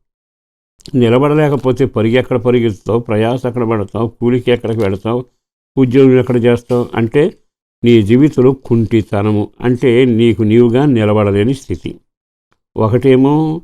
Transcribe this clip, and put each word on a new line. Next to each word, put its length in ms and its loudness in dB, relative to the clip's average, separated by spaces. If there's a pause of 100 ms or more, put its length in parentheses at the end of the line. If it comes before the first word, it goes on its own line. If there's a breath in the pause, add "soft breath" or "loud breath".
(960)
నిలబడలేకపోతే 880 0
పరిగె-, 340 0
ఎక్కడ 180 -4
పరిగెత్తుతావు, 600 -2
ప్రయాస 460 -4
ఎక్కడ 240 -4
పడతావు, 380 -4
కూలికి 440 -2
ఎక్కడికి 280 -4
వెళతావు, 460 -4 (520)
ఉద్యోగం 420 4
ఎక్కడ 260 0
చేస్తావు? 400 0 (100)
అంటే 380 -2 (500)
నీ 180 4
జీవితంలో 500 2
కుంటితనము, 960 -2 (140)
అంటే 440 0
నీకు 380 0
నీవుగా 420 2
నిలబడలేని 680 0
స్థితి. 420 -10 (840)
ఒకటేమో 880 0